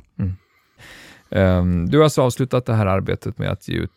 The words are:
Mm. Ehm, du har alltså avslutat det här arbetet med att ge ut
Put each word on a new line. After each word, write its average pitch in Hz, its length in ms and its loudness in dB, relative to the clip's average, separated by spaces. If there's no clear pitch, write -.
Mm. 92 140 -4
Ehm, 90 580 2
du 143 80 0
har 156 80 6
alltså 147 180 2
avslutat 127 440 -2
det 117 80 -2
här 107 120 0
arbetet 95 520 -4
med 95 120 -4
att - 180 -8
ge 85 100 -6
ut 85 180 -6